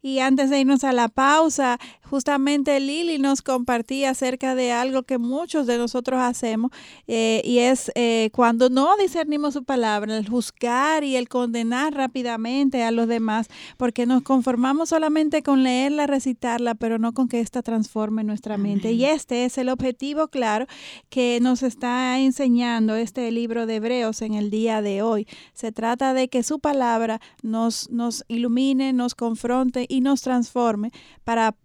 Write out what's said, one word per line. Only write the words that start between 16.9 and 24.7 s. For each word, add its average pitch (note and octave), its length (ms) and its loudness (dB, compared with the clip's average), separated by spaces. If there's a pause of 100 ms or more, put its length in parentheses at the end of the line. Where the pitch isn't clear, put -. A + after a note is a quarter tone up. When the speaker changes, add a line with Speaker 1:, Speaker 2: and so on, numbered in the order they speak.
Speaker 1:
no A#3 140 0
con B3+ 160 0
que A#3 100 -2
ésta A#3 220 -4
transforme A3 640 -2
nuestra G#3+ 320 -4
mente. G3+ 320 0
Speaker 2:
Amén. A#3 100 2
Speaker 1:
Y B3+ 60 4
este C4+ 400 0
es B3 120 -4
el B3+ 120 -2
objetivo C4 580 -2
claro A#3 380 -2 (440)
que A#3+ 320 0
nos B3+ 220 2
está B3+ 560 -2
enseñando B3+ 460 2
este A3+ 640 -2
libro A#3 380 -2
de A3+ 80 -2
Hebreos A3+ 480 -2
en A3 100 -4
el G#3 160 -2
día A3 320 0